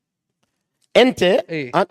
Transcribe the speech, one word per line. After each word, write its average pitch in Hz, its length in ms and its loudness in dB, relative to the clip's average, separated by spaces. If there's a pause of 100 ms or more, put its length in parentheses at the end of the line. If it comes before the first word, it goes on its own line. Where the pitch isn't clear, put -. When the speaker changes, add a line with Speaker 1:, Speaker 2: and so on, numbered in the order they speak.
(960)
Speaker 1:
أنت، 233 260 2
Speaker 2:
إيه. 165 520 -2
Speaker 1:
أن-، 202 160 0